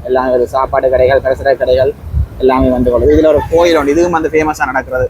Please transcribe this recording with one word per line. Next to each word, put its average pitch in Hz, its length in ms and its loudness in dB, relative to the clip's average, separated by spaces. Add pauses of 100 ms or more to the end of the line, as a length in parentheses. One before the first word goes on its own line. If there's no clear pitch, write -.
எல்லாம், 127 320 0
இது 123 120 0
சாப்பாடு 131 420 -2
கடைகள், 127 320 2
பலசர 131 360 -2
கடைகள் 131 360 0 (440)
எல்லாமே 131 320 2
வந்து 123 220 0
கொள்ளுது. 131 260 2
இதுல 156 100 4
ஒரு 147 140 2 (100)
கோயில் 165 260 2
உண்டு. 143 140 0
இதுவும் 170 200 0
வந்து 160 180 -2
ஃபேமஸா 156 360 -2
நடக்கிறது 127 440 -4